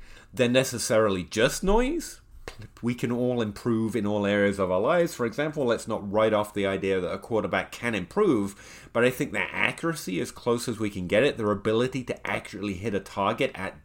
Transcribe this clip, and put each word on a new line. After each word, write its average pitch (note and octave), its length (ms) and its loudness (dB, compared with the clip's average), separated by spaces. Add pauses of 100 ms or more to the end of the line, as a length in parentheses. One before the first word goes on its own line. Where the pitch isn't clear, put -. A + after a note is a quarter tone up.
(320)
they're B2 160 2
necessarily A2 760 2
just - 380 0
noise. B3 600 2 (580)
We A#2+ 140 -2
can A#2+ 160 -2
all B2 320 0
improve A2 540 0
in G#2 100 0
all G#2 180 2
areas G2+ 360 2
of F#2 100 2
our F#2 100 4
lives. E3 340 2
For A#2+ 120 -2
example, D3 380 -2
let's A2+ 240 0
not G2+ 220 -4
write G#2+ 220 4
off G#2 220 0
the G2 100 0
idea F#2+ 360 2
that E2+ 120 -2
a F#2+ 60 -6
quarterback F#2+ 540 -2
can A#2 200 -4
improve, G#2 1000 -2
but A#2 120 4
I B2 60 4
think B2+ 220 -4
that F#2+ 200 -2
accuracy, D#3 680 -4
as B2 100 -4
close A#2+ 380 -2
as A2 100 -4
we G#2+ 100 -2
can F#2 200 -6
get G#2 160 4
it, C#3+ 120 0
their G#2 140 0
ability A2+ 540 0
to - 220 -8
accurately G2+ 480 -6
hit G2 200 -4
a F#2+ 60 0
target A2 560 0
at F#2+ 180 -8 (100)